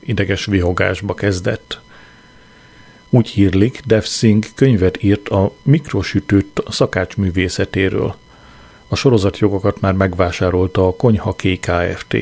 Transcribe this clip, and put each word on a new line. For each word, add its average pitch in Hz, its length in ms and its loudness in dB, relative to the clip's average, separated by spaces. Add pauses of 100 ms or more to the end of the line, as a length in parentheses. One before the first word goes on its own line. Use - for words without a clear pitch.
ideges 98 400 -2
vihogásba 95 720 0
kezdett. 98 680 -4 (1300)
Úgy 123 200 4
hírlik, 98 580 2
Dev 110 180 2
Singh 107 500 2
könyvet 101 480 2
írt 101 260 0
a 98 240 0 (100)
mikrosütő 101 760 0
t-, - 280 -6
szakácsművészetéről. 95 1500 -2 (720)
A - 80 -2
sorozatjogokat 101 840 0
már 98 120 0
megvásárolta 92 960 0
a 92 80 0
Konyha 110 380 0
K - 100 -10 (180)
Kft. - 600 -4